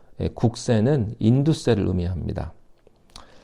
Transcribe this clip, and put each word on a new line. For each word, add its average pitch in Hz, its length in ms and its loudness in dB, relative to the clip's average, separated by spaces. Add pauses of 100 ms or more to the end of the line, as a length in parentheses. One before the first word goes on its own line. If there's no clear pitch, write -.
(200)
예, 90 80 -2
국세는 117 920 0
인두세를 123 680 2
의미합니다. 90 680 -4 (920)